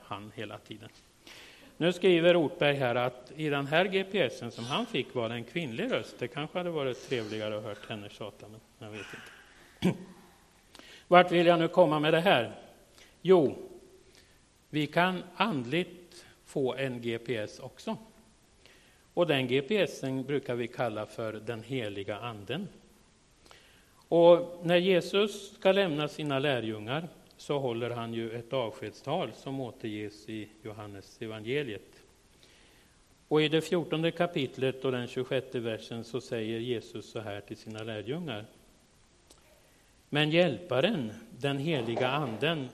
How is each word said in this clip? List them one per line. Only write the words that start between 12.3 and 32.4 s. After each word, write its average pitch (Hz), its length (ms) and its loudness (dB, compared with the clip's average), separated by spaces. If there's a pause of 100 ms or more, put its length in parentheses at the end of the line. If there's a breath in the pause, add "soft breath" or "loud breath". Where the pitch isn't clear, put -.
Jo, 170 360 6 (1120 soft breath)
vi 147 180 -2
kan 175 360 2 (120)
andligt 170 880 -4 (200 loud breath)
få 127 280 -2
en 127 280 -4
G 117 180 -4
P 120 180 -4
S 104 220 -8
också. - 380 -10 (1160 loud breath)
Och 170 140 4
den 135 200 4
G 131 140 2
P 214 200 0
S:en 135 420 -2
brukar 131 320 -2
vi 120 120 -2
kalla 107 380 -4
för 110 280 -8
den 110 300 -8
heliga 104 540 -6
anden. 117 500 -8 (1400 loud breath)
Och 170 560 8
när 175 140 4
Jesus 190 760 2
ska - 180 4
lämna 160 360 2
sina 143 320 -2
lärjungar 123 680 -2 (300)
så 147 220 -4
håller 117 300 -2
han 117 240 -6
ju 113 180 -4
ett 117 220 -10
avskedstal 123 840 -4
som 135 240 -8
återges 107 720 -8
i 110 200 -10 (120)
Johannes 104 600 -14
evangeliet. 110 840 -8 (1200 soft breath)